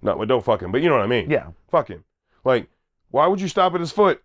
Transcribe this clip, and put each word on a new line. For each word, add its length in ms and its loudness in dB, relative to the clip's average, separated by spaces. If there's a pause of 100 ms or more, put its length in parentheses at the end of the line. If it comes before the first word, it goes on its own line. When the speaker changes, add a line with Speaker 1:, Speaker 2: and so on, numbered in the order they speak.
Speaker 1:
No, 160 -2
well, 100 -6
don't 180 0
fuck 160 0
him, 100 -8
but 100 0
you 80 2
know 60 2
what 80 2
I 40 -2
mean. 220 -2
Speaker 2:
Yeah. 180 -2 (240)
Speaker 1:
Fuck 180 0
him. 140 -16 (400)
Like, 260 0 (420)
why 160 2
would 140 0
you 60 -4
stop 260 0
at 60 -2
his 120 -6
foot? 340 2